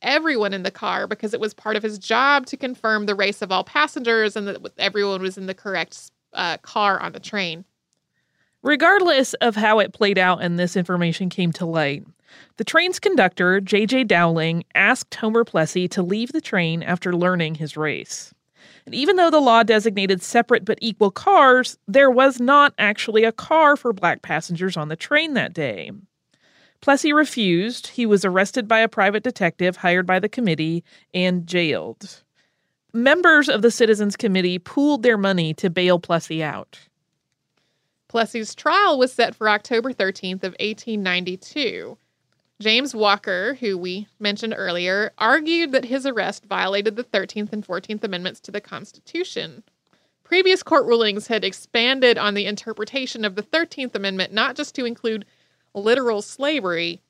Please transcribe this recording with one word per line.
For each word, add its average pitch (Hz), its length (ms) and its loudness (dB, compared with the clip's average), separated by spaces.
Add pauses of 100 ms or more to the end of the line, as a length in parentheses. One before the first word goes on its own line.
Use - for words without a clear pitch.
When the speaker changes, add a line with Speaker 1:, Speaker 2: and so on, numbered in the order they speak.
Speaker 1:
everyone 254 520 0
in 196 100 -8
the 175 80 -6
car 185 340 -6
because 214 300 -6
it 240 40 -8
was 214 140 -4
part 214 220 -6
of 214 80 -4
his 214 160 -8
job 262 480 0
to 269 100 -12
confirm 220 480 -4
the 208 80 -2
race 202 300 -2
of 185 80 -8
all 185 120 0
passengers 233 720 -2
and 208 120 -6
that - 320 -12
everyone 196 420 -2
was 190 160 -6
in 190 80 -12
the 190 80 -8
correct, 185 560 -8 (240)
uh, 175 300 -6
car 202 360 0
on 175 120 -8
the 180 80 -16
train. 180 440 -8 (1000)
Speaker 2:
Regardless 302 720 4
of 233 200 0
how 214 220 4
it 196 160 2
played 202 240 2
out 180 240 2
and 175 160 -2
this 175 180 -2
information 175 540 0
came 175 220 0
to 175 160 -8
light, 151 360 -2 (540)
the - 60 -6
train's 359 360 0
conductor, 190 600 2
J 202 240 2
J 262 180 2
Dowling, 170 600 2 (100)
asked 214 400 2
Homer 226 300 0
Plessy 175 460 0
to - 120 -2
leave 214 300 -2
the 320 100 -4
train 165 400 -2
after - 340 -4
learning 170 400 0
his 151 220 -8
race. 135 560 -8 (520)
And - 100 -12
even 294 220 2
though 349 120 6
the 311 120 4
law 233 220 6
designated 202 580 2
separate 240 420 2
but - 180 -4
equal 208 300 0
cars, 269 680 4 (100)
there 269 220 6
was 254 300 4
not 285 380 4
actually 214 480 2
a 226 80 2
car 311 420 4
for 254 160 -2
black 180 300 -2
passengers 175 560 -4
on 151 100 -6
the 151 80 -8
train 302 380 -2
that 185 200 -2
day. 113 380 -6 (880)
Plessy 285 320 2
refused. 226 760 0
He - 180 -4
was 202 180 2
arrested 202 440 0
by 220 120 4
a 226 80 4
private 208 360 0
detective 180 540 -2
hired 180 280 0
by 185 140 2
the 208 100 -2
committee 165 540 -2 (300)
and 180 340 -2
jailed. 151 760 -4 (720)
Members 294 560 4
of 208 120 0
the 226 100 6
Citizens 208 440 2
Committee 185 440 0
pooled 285 440 0
their 233 140 4
money 185 380 0
to 196 140 -2
bail 180 300 2
Plessy 165 440 -4
out. - 360 -10 (1300)
Speaker 1:
Plessy's 226 480 -4
trial 349 420 2
was 262 140 2
set 220 240 0
for 214 140 0
October 226 420 0
thirteenth 190 540 -4
of 185 140 -8
eighteen 214 440 -6
ninety-two. 180 960 -6 (600)
James 233 360 0
Walker, 202 640 0
who 202 180 -4
we 180 300 -8 (120)
mentioned 208 380 -6
earlier, 185 640 -4
argued 302 540 0
that 254 120 0
his 254 220 -4
arrest 202 380 -4
violated 196 500 -2
the 240 80 -8
thirteenth 208 500 -6
and 214 100 -8
fourteenth 196 400 -8
Amendments 185 360 -8
to - 120 -20
the 202 100 -8
Constitution. - 1000 -12 (600)
Previous 370 400 2
court 285 220 2
rulings 214 420 0
had 214 160 -2
expanded 240 720 0
on 208 160 -2
the 202 140 -4
interpretation 220 800 -8
of 196 100 -6
the 208 80 -8
thirteenth 320 500 -4
Amendment 190 400 -4
not 247 220 -2
just 294 200 -10
to 254 100 -6
include 226 400 -6 (500)
literal 220 480 0
slavery 185 760 -4 (100)